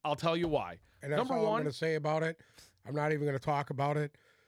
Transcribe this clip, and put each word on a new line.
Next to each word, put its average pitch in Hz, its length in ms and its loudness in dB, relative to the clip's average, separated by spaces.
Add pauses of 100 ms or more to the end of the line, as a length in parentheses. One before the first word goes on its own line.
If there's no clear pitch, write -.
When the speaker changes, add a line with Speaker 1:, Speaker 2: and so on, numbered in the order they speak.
Speaker 1:
I'll 147 100 2
tell 165 220 2
you 175 100 2
why. 101 320 0 (220)
Speaker 2:
And 139 100 -6
that's 147 80 2
Speaker 1:
Number 262 140 0
Speaker 2:
all 220 180 2
Speaker 1:
one 214 100 2
Speaker 2:
I'm - 20 -2
gonna 147 100 -2
say 160 220 -2
about 156 280 0
it. 165 160 -4 (480)
I'm 131 80 -6
not 147 160 2
even 147 140 0
gonna 139 140 0
talk 147 320 -2
about 143 260 0
it 147 180 -2 (320)